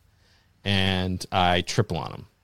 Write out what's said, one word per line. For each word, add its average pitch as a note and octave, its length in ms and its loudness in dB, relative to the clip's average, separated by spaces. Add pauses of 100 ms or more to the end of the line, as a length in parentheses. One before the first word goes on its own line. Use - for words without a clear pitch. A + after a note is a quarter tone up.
(640)
and F#2+ 680 0
I F2+ 300 4
triple - 360 -2
on G1+ 140 -8
'em. - 140 -16 (180)